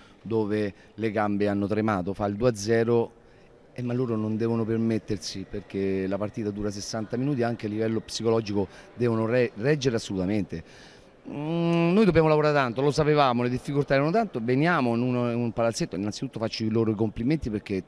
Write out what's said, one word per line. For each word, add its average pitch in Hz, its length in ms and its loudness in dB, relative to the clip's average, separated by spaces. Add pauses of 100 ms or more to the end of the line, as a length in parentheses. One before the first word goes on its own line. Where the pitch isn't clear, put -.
(280)
dove 107 460 -2 (220)
le 110 160 -2
gambe 104 360 0
hanno 101 180 0
tremato, 101 480 0
fa 104 120 -4
il 101 100 -2
due 120 140 2
a 117 60 0
zero, 117 560 2 (600)
eh, - 80 -12
ma 123 120 -4
loro 120 220 -2
non 110 220 -2
devono 113 280 0
permettersi, 110 840 -2
perché 95 580 -2
la 98 100 -2
partita 104 340 -4
dura 104 180 -4
sessanta 104 480 -8
minuti, 131 260 0
anche 117 240 -2
a - 20 -2
livello 110 320 -2
psicologico 110 680 0 (280)
devono 113 300 2
re-, 120 300 2
reggere 127 400 0
assolutamente. 95 1000 -4 (340)
Mm, 170 640 0
noi 214 140 6
dobbiamo 160 240 6
lavorare 151 240 4
tanto, 127 260 0
lo 143 100 4
sapevamo, 143 540 4
le 123 60 2
difficoltà 139 460 -2
erano 143 160 2
tanto, 202 300 0
veniamo 127 540 2
in 117 60 2
uno, 123 280 0
in 117 80 -2
un 120 140 0
palazzetto, 117 460 -2
innanzitutto 104 420 -6
faccio 113 240 -4
i 110 60 0
loro 110 220 2
i 110 40 2
complimenti 117 540 -2
perché, 101 380 -4